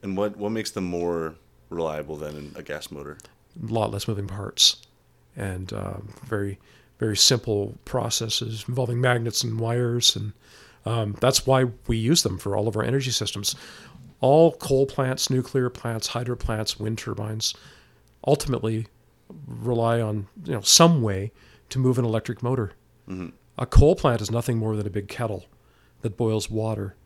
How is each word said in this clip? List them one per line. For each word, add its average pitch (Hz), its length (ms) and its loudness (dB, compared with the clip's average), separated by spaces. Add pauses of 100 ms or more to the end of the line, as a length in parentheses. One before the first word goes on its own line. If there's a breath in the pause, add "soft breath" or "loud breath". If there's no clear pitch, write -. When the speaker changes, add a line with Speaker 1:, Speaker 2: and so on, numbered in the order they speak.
Speaker 1:
And 98 120 -6
what, 101 220 -2
what 104 140 -4
makes 110 200 -4
them 95 140 -4
more 87 520 -2 (340)
reliable 78 460 -4
than 73 380 -10
a 76 80 -14
gas 73 280 -10
motor? 73 260 -12 (500 loud breath)
Speaker 2:
A 110 60 -4
lot 110 180 0
less 101 160 -6
moving 101 200 -4
parts - 500 2 (580)
and, 92 380 -6
uh, 95 220 -6 (280)
very, 101 360 -4 (400 soft breath)
very 110 180 0
simple 107 720 2
processes 113 840 -4
involving 123 320 -2
magnets 120 420 2
and 113 160 -2
wires. 120 560 2
And, 104 200 -6 (500 soft breath)
um, 107 340 -2
that's - 280 2
why 131 180 6 (220)
we 117 100 0
use 120 280 2
them 92 120 -2
for 98 180 -4
all 104 140 2
of 98 80 -2
our 107 80 0
energy 127 260 0
systems. - 460 -4 (640 loud breath)
All 151 320 8
coal 135 320 2
plants, 131 460 -2
nuclear 127 400 0
plants, 113 380 -6
hydro 120 280 -4
plants, 110 420 -4
wind 110 200 -4
turbines 110 560 -6 (720 soft breath)
ultimately 117 640 0 (600)
rely 117 520 0
on, 107 280 -4 (160)
you - 80 -4
know, 113 80 -2
some 165 420 6
way 101 300 -2 (360 soft breath)
to 131 120 -4
move 127 180 4
an 123 60 2
electric 113 400 -2
motor. 120 260 0 (380)
Speaker 1:
Mm-hmm. 92 220 -8 (280)
Speaker 2:
A 110 80 -4
coal 156 300 8
plant 117 240 2
is 104 100 -4
nothing 117 260 0
more 110 200 -2
than 104 100 -4
a 104 40 -6
big 101 180 -6
kettle 107 380 -8 (560 soft breath)
that 104 140 -4
boils 110 320 0
water 110 460 -4 (100)